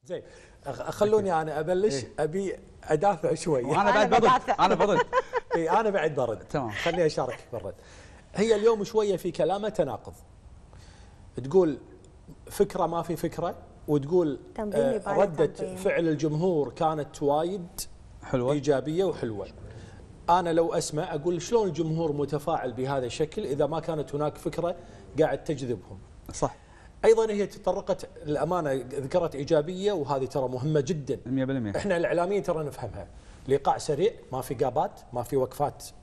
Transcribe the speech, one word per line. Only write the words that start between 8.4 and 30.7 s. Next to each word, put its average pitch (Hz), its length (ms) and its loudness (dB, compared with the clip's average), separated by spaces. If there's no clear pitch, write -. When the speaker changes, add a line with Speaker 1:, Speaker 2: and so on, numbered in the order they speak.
Speaker 1:
اليوم 214 280 4
شوية 208 320 0
في 170 160 -2
كلامه 190 380 0
تناقض. 131 440 -2
تقول 151 340 4
فكرة 190 360 0
ما 170 160 -2
في 165 140 -4
فكرة، 170 400 -6
وتقول، 147 520 2
Speaker 3:
تنظيم 214 260 -2
Speaker 1:
آه، - 120 2
Speaker 3:
يبالي 202 280 0
Speaker 1:
ردة 165 240 2
Speaker 3:
تنظيم. 185 300 -4
Speaker 1:
فعل 170 320 2
الجمهور 151 640 0
كانت 156 540 -2
وايد 165 440 0
Speaker 2:
حلوة. 131 300 0
Speaker 1:
إيجابية 147 500 2
وحلوة. 113 440 -4
أنا 175 240 4
لو 170 200 2
أسمع 156 420 -2
أقول 165 260 -2
شلون 226 260 2
الجمهور 160 440 0
متفاعل 143 640 -2
بهذا 131 320 -2
الشكل 156 400 -4
إذا 143 200 0
ما 156 140 -2
كانت 156 360 -6
هناك 147 220 -2
فكرة 170 380 -4
قاعد 156 220 2
تجذبهم. 120 560 -6
Speaker 2:
صح. - 220 -2
Speaker 1:
أيضًا 220 260 6
هي 202 160 0
تطرقت، 190 600 -4
الأمانة 151 480 0
ذكرت 135 640 -2
إيجابية، 165 560 0
وهذه 139 340 0
ترى 131 220 -2
مهمة 135 340 0